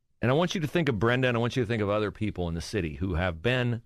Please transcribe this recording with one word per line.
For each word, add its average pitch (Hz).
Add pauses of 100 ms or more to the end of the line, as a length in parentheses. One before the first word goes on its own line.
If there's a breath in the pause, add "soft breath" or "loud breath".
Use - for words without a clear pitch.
(220)
And 113
I 131
want 170
you 196
to 147
think 165
of 117
Brenda, 123
and 120
I 113
want 120
you 131
to 110
think 110
of 101
other 104
people 90
in 82
the 85
city 82
who 90
have 85
been 120